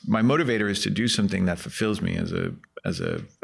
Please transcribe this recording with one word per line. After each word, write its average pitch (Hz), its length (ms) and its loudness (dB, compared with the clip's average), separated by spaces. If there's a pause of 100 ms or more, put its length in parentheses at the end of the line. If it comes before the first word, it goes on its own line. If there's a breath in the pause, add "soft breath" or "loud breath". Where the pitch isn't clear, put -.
my 110 140 4
motivator 123 480 4
is 98 120 -2
to 104 100 0
do 110 160 0
something 95 380 2
that 87 120 0
fulfills 107 440 -2
me - 140 -2
as - 160 -2
a, 50 220 -2 (320)
as - 140 -2
a, 50 220 -4 (220)